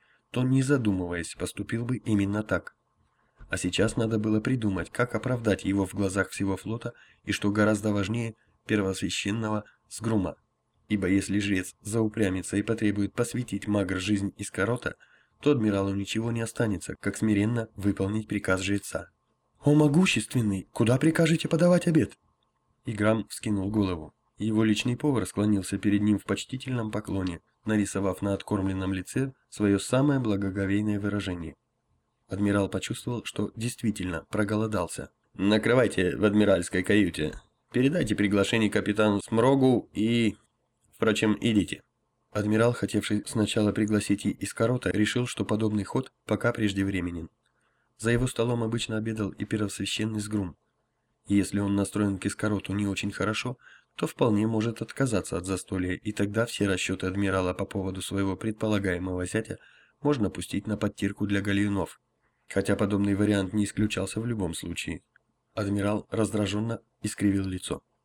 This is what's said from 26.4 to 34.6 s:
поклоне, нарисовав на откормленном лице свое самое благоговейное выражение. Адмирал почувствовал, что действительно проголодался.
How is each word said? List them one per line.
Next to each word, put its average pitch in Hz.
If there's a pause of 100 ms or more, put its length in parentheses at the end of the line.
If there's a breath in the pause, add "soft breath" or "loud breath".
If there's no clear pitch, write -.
поклоне, 98 (240)
нарисовав 98
на 98
откормленном 95
лице 127 (160)
свое 101
самое 135
благоговейное 101
выражение. 92 (760)
Адмирал 101
почувствовал, 120
что -
действительно 101
проголодался. 107 (240)